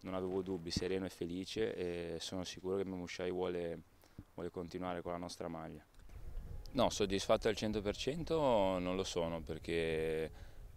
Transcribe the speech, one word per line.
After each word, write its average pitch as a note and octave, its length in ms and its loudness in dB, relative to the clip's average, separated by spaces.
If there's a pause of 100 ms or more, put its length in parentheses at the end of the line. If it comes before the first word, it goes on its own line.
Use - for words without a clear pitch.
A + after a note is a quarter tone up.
non F#2+ 120 -6
avevo F#2 300 0
dubbi, F2+ 280 -2
sereno F#2 360 0
e - 20 -4
felice F#2+ 680 -2
e F2 460 -2
sono F#2 240 -4
sicuro F#2 320 -2
che G2 80 0
Memushai F2+ 460 -2
vuole, F2 500 0 (540)
vuole F2 160 -4
continuare F2+ 500 -4
con F2 120 -4
la F2 60 -2
nostra F2 300 -6
maglia. D#2+ 360 -8 (880)
No, A2 180 6
soddisfatto G2+ 580 4
al G#2+ 80 4
cento G#2+ 240 0
per G2+ 160 0
cento B2+ 840 4
non F2+ 160 2
lo F#2+ 80 2
sono, E2 380 2
perché D#2+ 880 0 (460)